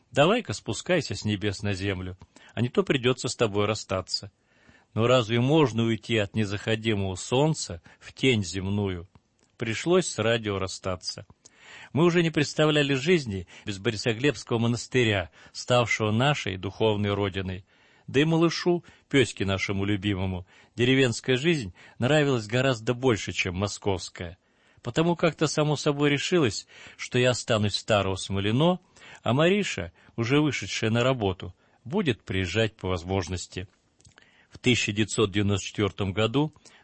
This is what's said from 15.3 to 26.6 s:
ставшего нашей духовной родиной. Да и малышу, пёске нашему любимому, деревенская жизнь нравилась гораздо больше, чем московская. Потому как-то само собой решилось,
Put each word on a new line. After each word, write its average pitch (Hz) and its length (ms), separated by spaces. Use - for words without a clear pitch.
ставшего 117 600
нашей 113 460
духовной 101 580
родиной. 95 500
Да 127 140
и 147 40
малышу, 165 600
пёске 117 360
нашему 95 380
любимому, 95 640
деревенская 127 600
жизнь 139 360
нравилась 131 480
гораздо 123 480
больше, 120 380
чем 90 240
московская. 95 800
Потому 165 320
как-то 160 320
само 151 280
собой 147 360
решилось, 143 560